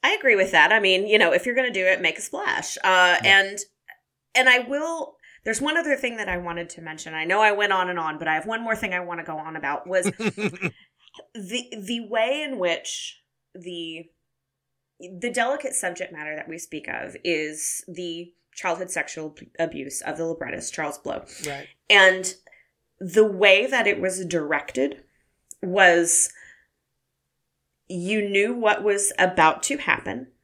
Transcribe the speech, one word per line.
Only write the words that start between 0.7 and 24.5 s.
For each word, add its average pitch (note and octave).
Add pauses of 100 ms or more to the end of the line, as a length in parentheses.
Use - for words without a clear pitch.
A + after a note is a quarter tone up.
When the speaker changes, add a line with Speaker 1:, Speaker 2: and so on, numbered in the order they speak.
Speaker 1:
I G#3+
mean, F#3+
you G#3+
know, E3+
if F3+
you're A#3+
gonna B3+
do F#3
it, F#3
make D#3+
a -
splash. -
Uh, - (400)
Speaker 2:
Yeah. G3
Speaker 1:
and, G3 (760)
and C4
I B3
will, D4 (280)
there's A3
one D4+
other D#4
thing A#3+
that G#3
I F3+
wanted E3+
to E3
mention. D#3+
I D#3+
know F#3
I G#3+
went G3+
on F#3
and F3
on, D#3
but D#3+
I D#3
have D#3
one A3+
more A3+
thing G#3+
I F3+
wanna F3
go D#3+
on D#3+
about C#3+
was F#3
Speaker 2:
<laughs> -
Speaker 1:
the, G3+ (640)
the A3+
way A#3+
in C4+
which - (320)
the, E3 (880)
the F#3
delicate C4
subject F3+
matter D3+
that D#3
we D#3+
speak -
of F3
is D#3
the F3 (220)
childhood F3
sexual D#3
ab-, -
abuse D3
of -
the E3
librettist, -
Charles D3+
Blow. - (200)
Speaker 3:
Right. C#3+ (220)
Speaker 1:
And F#3+ (640)
the F#3+
way G3+
that A#3+
it G3+
was F#3
directed D3 (580)